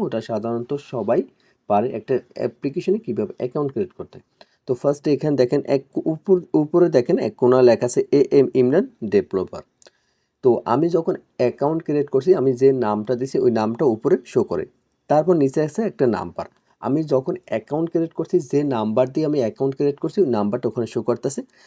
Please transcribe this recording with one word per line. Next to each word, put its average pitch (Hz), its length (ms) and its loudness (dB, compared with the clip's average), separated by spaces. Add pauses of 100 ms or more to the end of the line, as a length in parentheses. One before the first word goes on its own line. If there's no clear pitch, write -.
ওটা 117 240 -4
সাধারণত 117 420 -6 (220)
সবাই 117 280 -2 (500)
পারে 107 180 2 (100)
একটা 131 160 -4 (240)
অ্যাপ্লিকেশনে 143 680 -4
কীভাবে 107 340 -6
অ্যাকাউন্ট 139 340 -4
ক্রিয়েট 101 240 -4
করতে। - 180 -16 (500)
তো 135 140 -4
ফার্স্টে 147 360 -2
এখানে 151 260 -2
দেখেন 143 180 2 (160)
এক 135 60 -2 (320)
উপর, 185 220 0 (260)
উপরে 175 240 2 (100)
দেখেন 131 200 2 (100)
এক 104 140 -4
কোণা 123 180 6 (100)
লেখা 113 220 4
আছে - 100 0 (180)
এ - 20 4 (180)
এম 127 80 6 (140)
ইমরান 143 240 2 (300)
ডেভেলপার। 92 500 -2 (800)
তো 127 80 6 (220)
আমি 156 120 2 (100)
যখন 165 180 0 (260)
অ্যাকাউন্ট 143 460 0
ক্রিয়েট 147 280 -2
করছি, 131 160 2 (100)
আমি 131 100 2 (100)
যে 135 80 6 (180)
নামটা 107 340 -2
দিছি 135 240 -6
ওই 123 60 4 (100)
নামটা 113 240 -2 (100)
উপরে 147 220 0 (160)
শো 123 80 2 (100)
করে। 82 140 -4 (460)
তারপর 156 320 2
নিচে 139 240 0
আছে 151 140 -6 (100)
একটা 135 160 0 (100)
নাম্বার। 87 300 -10 (400)
আমি 143 140 0 (120)
যখন 135 220 -2 (160)
অ্যাকাউন্ট 151 420 -4
ক্রিয়েট 165 260 -2
করছি, 165 180 -4 (140)
যে 143 100 2 (160)
নাম্বার 110 360 0
দিয়ে 156 180 -2
আমি 151 140 0
অ্যাকাউন্ট 135 340 -4
ক্রিয়েট 143 240 -2
করছি 160 220 -4
ওই 135 120 0
নাম্বারটা 104 340 -2
ওখানে 113 240 -4
শো 117 140 -2
করতেছে। 135 320 -4 (260)